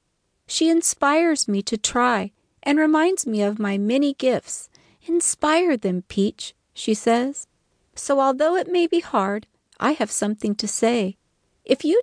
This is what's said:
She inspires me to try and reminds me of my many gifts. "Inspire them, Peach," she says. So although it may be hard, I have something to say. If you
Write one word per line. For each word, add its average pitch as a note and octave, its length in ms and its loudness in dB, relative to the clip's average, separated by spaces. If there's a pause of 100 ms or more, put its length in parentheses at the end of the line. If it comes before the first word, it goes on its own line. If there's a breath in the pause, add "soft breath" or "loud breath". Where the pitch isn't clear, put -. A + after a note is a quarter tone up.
(460)
She - 220 0
inspires E4 800 2
me G3 140 -2
to G#3+ 160 -6
try A#3 540 -2 (300)
and C#4+ 160 0
reminds D#4 480 2
me A3 140 -2
of G#3 180 0
my G3+ 200 -2
many C4+ 340 0
gifts. - 560 -4 (380 soft breath)
"Inspire E4 720 0
them, F#3 240 -2
Peach," - 520 -4 (200)
she - 180 -2
says. A#3+ 540 0 (480)
So C#4 260 0
although C#4 360 2
it F4+ 140 -2
may F4 160 2
be E4+ 140 0
hard, G3+ 460 -2 (320)
I C4+ 140 2
have G#3 180 -4
something G#3 460 -2
to G#3 120 -6
say. A3+ 480 0 (480)
If - 180 0
you F#4 200 2